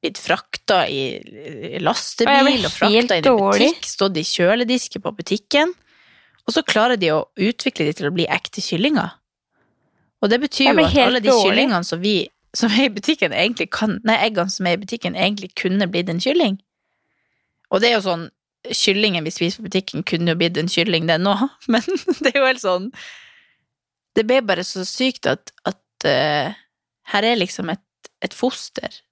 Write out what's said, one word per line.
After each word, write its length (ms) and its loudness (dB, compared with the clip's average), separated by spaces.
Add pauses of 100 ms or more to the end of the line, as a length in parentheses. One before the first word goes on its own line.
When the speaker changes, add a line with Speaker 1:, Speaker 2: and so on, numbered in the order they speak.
Speaker 1:
blitt 180 -4
frakta 640 0
i, 140 -4 (720)
i 60 -6
lastebil 480 0
Speaker 2:
Og 80 6
jeg 220 4
ble 100 -2
Speaker 1:
og 60 -6
frakta 180 2
Speaker 2:
helt 220 2
Speaker 1:
inn 80 0
i 20 2
Speaker 2:
dårlig. 460 4
Speaker 1:
butikk, 180 -8
stått 320 -2
i 60 -4
kjølediske 760 0
på 160 -6
butikken, 560 0 (720)
og 80 -4
så 80 2
klarer 400 2
de 140 2
å 80 0 (180)
utvikle 460 -2
de 100 -2
til 140 -4
å 20 -6
bli 160 -2
ekte 320 -4
kyllinger. 540 -2 (1040)
Og 80 0
det 120 4
betyr 280 2
Speaker 2:
Jeg 80 4
ble 60 6
Speaker 1:
jo 80 4
at 20 0
Speaker 2:
helt 140 6
Speaker 1:
alle 140 2
de 80 2
Speaker 2:
dårlig. 200 6
Speaker 1:
kyllingene 360 2
som 160 -4
vi, 280 0 (240)
som 180 0
er 140 4
i 80 2
butikken 400 -2
egentlig 380 -2
kan, 320 -2
nei, 140 2 (120)
eggene 220 -2
som 160 -4
er 100 0
i 60 -8
butikken 340 -6
egentlig 380 -4
kunne 340 -2
blitt 200 -2
en 120 -4
kylling. 380 0 (1120)
Og 100 2
det 80 4
er 80 2
jo 80 -2
sånn, 240 -4 (360)
kyllingen 580 0
vi 100 -6
spiser 280 -4
på 80 -12
butikken 360 -4
kunne 240 -2
jo 60 0
blitt 220 -2
en 120 -2
kylling 380 -2
den 180 2
også, 240 0 (100)
<laughs> 80 -14
men 140 2 (400)
det 140 0
er 40 2
jo 60 4
helt 160 0
sånn, 300 -2 (1200)
det 100 2
ble 160 4
bare 220 0
så 240 -6
sykt 400 -2
at, 240 -4 (140)
at, 400 -8
eh, 480 2 (540)
her 180 0
er 100 2
liksom 340 -4
et, 120 -6 (400)
et 120 -8
foster 540 -6 (240)